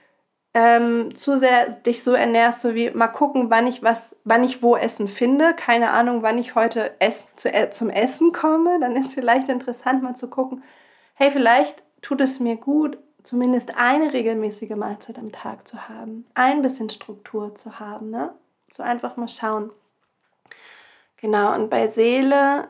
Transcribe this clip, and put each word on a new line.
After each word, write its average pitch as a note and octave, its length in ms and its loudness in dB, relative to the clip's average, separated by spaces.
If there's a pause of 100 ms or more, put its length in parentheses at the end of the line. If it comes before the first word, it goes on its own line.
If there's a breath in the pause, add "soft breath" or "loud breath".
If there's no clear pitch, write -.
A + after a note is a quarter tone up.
(540 loud breath)
ähm, A#3 600 4
zu C#4 220 0
sehr B3 340 4
dich A#3+ 320 -4
so B3 100 2
ernährst, A#3 480 2
so A#3 140 -2
wie, A#3 160 -2
„Mal A3+ 160 2
gucken, C4 420 0
wann A#3 160 4
ich B3 160 -4
was, A3+ 420 0
wann A#3 200 4
ich B3+ 180 -2
wo A#3+ 140 6
Essen G3+ 320 -2
finde. C#4 480 2
Keine A#3 360 0
Ahnung, A#3+ 300 2
wann A3 160 0
ich A#3+ 180 -6
heute A3+ 440 0
ess-, - 260 0 (100)
zu - 140 -4
e-, - 220 0
zum A3+ 180 -4
Essen C4 440 2
komme“, E4 460 2
dann B3 160 0
ist C4 180 -4
vielleicht B3+ 360 0
interessant, B3+ 540 -2
mal B3 120 -8
zu B3+ 140 -12
gucken, C4 340 -6 (520 loud breath)
„Hey, C#4 160 4
vielleicht C4+ 520 2 (180)
tut C#4 200 -4
es C4 180 -2
mir A#3 180 -2
gut, C#4+ 400 -2 (260)
zumindest B3 540 -2
eine C#4 360 2
regelmäßige A3 640 -4
Mahlzeit G#3 420 -8
am A3 140 -14
Tag - 360 -14
zu - 220 -20
haben, A3+ 360 -16 (100)
ein C#4 260 0
bisschen B3 280 -4
Struktur G#3 640 -12
zu - 240 -20
haben“, G#3+ 320 -12
ne? C#4 220 -8 (380)
So - 120 -16
einfach A#3+ 340 -6
mal A#3 120 -8
schauen. G#3+ 420 -6 (1500 soft breath)
Genau, G#3 380 0
und A3 140 -2
bei A3+ 200 0
Seele, C4+ 800 2